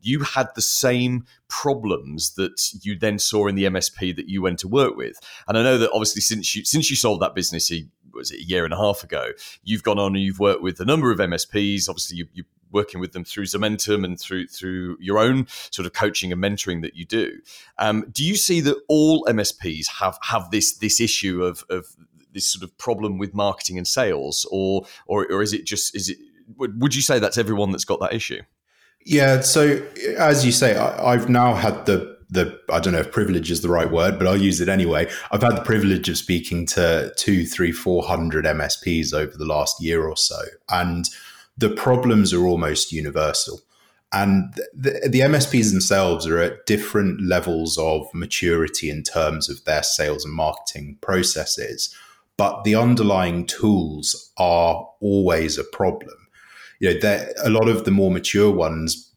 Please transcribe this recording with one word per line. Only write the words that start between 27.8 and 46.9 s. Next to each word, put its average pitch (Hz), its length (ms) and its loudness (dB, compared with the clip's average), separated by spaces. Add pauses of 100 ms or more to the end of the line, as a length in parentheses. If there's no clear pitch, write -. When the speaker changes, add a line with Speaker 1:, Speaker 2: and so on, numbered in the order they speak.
Speaker 1:
got 95 160 -2
that 92 120 -2
issue? 110 300 -6 (600)
Speaker 2:
Yeah. 135 380 4
So 147 420 4 (360)
as 143 260 6
you 120 60 6
say, 117 260 4
I, 123 360 2
I've 113 140 2
now 123 280 6
had 98 320 0
the, 95 320 0 (100)
the, 92 260 0 (140)
I 82 100 2
don't 90 140 0
know 82 60 2
if - 120 -2
privilege 90 380 0
is 85 120 -2
the 90 80 -2
right 82 200 2
word, 85 300 2
but 92 80 2
I'll 98 100 4
use 95 240 2
it 87 80 0
anyway. 85 400 2 (220)
I've 101 100 0
had 117 140 4
the - 80 -6
privilege 98 440 2
of 85 120 -2
speaking 85 480 -2
to 82 500 0
two, 90 300 2
three, 87 240 0
four 87 320 -2
hundred 80 420 -2
M 76 160 0
S 73 140 -2
Ps 82 360 -2
over 76 240 -4
the 76 120 -8
last 76 340 -2
year 82 240 -2
or 78 100 -6
so. - 240 -2 (300)
And 87 400 -2 (480)
the 107 120 2
problems 113 600 4
are 90 140 2
almost 82 480 0
universal. 76 680 -2 (540)
And 98 400 2 (200)
the, 139 360 -2
the 127 120 4
M 147 140 4
S 131 100 2
Ps 110 260 4
themselves 90 540 2
are 82 140 2
at - 260 -2
different 104 560 0